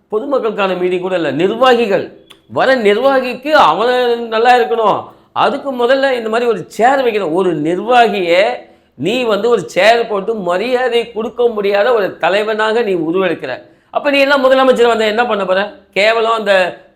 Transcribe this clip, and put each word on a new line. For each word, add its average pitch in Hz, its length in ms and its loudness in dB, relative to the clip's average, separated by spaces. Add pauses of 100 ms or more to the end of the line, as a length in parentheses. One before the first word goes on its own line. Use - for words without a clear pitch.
(100)
பொதுமக்களுக்கான 208 680 -2
மீட்டிங் 180 220 -2
கூட 185 140 -4
இல்ல, 160 160 -2
நிர்வாகிகள். 214 880 0 (280)
வர 165 280 0
நிர்வாகிக்கு 247 760 0
அவன் 233 800 2
நல்லா 226 280 4
இருக்கணும். 220 480 0 (280)
அதுக்கு 269 400 -2
முதல்ல 262 400 2
இந்த 233 160 -4
மாதிரி 233 220 -2
ஒரு 180 160 -4
சேர் 262 380 0
வைக்கணும். 202 280 -2
ஒரு 180 280 0
நிர்வாகியை 196 840 2 (500)
நீ 214 280 -4
வந்து 214 260 -2
ஒரு 214 200 0
சேர் 226 380 2
போட்டு 214 280 -4
மரியாதை 233 800 -2
கொடுக்க 240 360 -2
முடியாத 202 440 0
ஒரு 196 240 -2
தலைவனாக 214 680 0
நீ 202 120 -2
உருவெடுக்கிற. 160 720 -4 (220)
அப்ப - 200 -2
நீ 277 80 2
எல்லாம் 277 260 2
முதலமைச்சர் 262 420 4
வந்த 220 200 2
என்ன 220 200 0
பண்ண 208 180 -4
போற? 185 160 0 (300)
கேவலம் 226 420 0
அந்த, 196 460 0 (180)